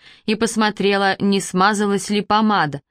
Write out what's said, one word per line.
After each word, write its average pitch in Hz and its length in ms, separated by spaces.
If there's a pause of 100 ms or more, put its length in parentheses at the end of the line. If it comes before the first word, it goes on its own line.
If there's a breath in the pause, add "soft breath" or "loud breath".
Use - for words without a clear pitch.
(240 loud breath)
и 220 100
посмотрела, 202 840
не 196 220
смазалась 202 680
ли 208 140
помада. 202 580 (100)